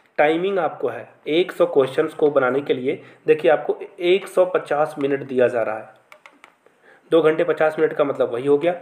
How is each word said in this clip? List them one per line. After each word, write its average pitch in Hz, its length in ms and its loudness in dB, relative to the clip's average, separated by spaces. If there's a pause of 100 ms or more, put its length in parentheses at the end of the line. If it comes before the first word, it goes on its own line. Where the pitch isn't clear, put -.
(180)
timing 170 420 0
आपको 143 280 -4
है 113 200 -8 (220)
एक 180 220 0
सौ 170 140 0
questions 156 480 0
को 147 180 2
बनाने 135 300 2
के 143 120 -4
लिए, 131 280 -4 (260)
देखिए 156 240 4
आपको - 260 0 (240)
एक 185 260 0
सौ 185 180 2
पचास 156 540 -2
मिनट 139 240 -2
दिया 123 240 2
जा 120 160 -2
रहा 107 140 -4
है। 110 120 -14 (1200)
दो 160 100 6
घंटे 156 220 2
पचास 156 360 0
मिनट 151 140 0
का 151 100 -2
मतलब 131 300 -2
वही 127 140 -6
हो 143 100 4
गया। 139 240 -2